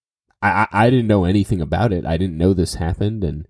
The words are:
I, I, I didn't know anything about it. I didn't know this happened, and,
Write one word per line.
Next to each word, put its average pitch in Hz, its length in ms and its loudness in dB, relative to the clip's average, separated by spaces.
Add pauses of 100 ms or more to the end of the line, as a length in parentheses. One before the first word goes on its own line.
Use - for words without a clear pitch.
(420)
I, 98 300 0
I, 117 140 4
I 123 40 6
didn't 127 160 2
know 104 180 4
anything 98 360 0
about 87 320 0
it. 87 120 -4
I 82 120 -2
didn't 87 200 -4
know 90 160 4
this 87 220 0
happened, 104 500 -4
and, 76 260 -6